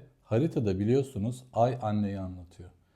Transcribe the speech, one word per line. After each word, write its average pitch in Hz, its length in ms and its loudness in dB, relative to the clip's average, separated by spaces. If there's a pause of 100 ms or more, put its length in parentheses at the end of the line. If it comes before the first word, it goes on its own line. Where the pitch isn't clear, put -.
(240)
haritada 113 540 0
biliyorsunuz 120 720 0
ay 123 300 2
anneyi 104 380 0
anlatıyor. 90 500 -12 (260)